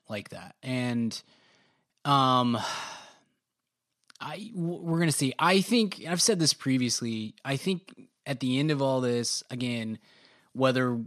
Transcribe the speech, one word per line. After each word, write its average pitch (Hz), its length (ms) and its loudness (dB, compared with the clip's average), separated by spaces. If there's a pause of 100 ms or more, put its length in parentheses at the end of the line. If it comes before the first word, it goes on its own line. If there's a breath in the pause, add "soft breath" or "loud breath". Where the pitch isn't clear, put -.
like 104 220 -10
that. 90 320 -16
And, 123 600 -2 (840 soft breath)
um, 127 540 4 (1600 loud breath)
I, 180 340 -12
w-, 170 280 -4
we're 165 160 2
gonna 165 140 4
see. 131 260 0
I 185 240 6
think, 220 440 0
I've 170 140 -2
said 202 180 4
this 156 140 4
previously, 117 840 -2 (100)
I 139 120 -2
think 180 380 -4 (320)
at 135 140 -6
the 127 180 0
end 151 120 2
of 143 120 0
all 131 180 2
this, 120 480 -2
again, 120 500 -4 (540 soft breath)
whether 127 540 2